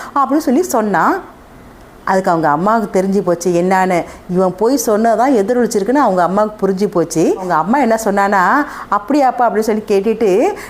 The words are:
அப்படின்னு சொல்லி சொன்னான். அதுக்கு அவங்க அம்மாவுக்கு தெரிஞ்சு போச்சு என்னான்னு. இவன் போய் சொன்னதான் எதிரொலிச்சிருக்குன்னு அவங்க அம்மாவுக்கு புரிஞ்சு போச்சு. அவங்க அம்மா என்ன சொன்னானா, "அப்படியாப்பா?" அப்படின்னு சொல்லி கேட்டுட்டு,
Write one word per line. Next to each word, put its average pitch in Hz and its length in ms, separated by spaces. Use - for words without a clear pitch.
அப்படின்னு 277 220
சொல்லி 311 260
சொன்னான். 214 680
அதுக்கு 190 260
அவங்க 165 200
அம்மாவுக்கு 196 520
தெரிஞ்சு 196 240
போச்சு 175 260
என்னான்னு. 185 520
இவன் 185 260
போய் 247 300
சொன்னதான் 226 500
எதிரொலிச்சிருக்குன்னு 226 600
அவங்க 196 280
அம்மாவுக்கு 202 440
புரிஞ்சு 196 240
போச்சு. 175 440
அவங்க 180 200
அம்மா 185 220
என்ன 226 260
சொன்னானா, 202 640
"அப்படியாப்பா?" 254 480
அப்படின்னு 214 180
சொல்லி 214 280
கேட்டுட்டு, 220 680